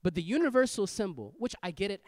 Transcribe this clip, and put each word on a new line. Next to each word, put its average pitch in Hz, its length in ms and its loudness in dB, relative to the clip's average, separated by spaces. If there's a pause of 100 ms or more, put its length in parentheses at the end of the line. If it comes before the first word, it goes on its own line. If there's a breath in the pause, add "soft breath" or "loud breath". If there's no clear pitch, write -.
But 170 140 0
the 175 60 -2
universal 247 640 2
symbol, 143 500 -6
which 247 240 -4
I 180 80 -4
get 196 220 -2
it, 190 140 -8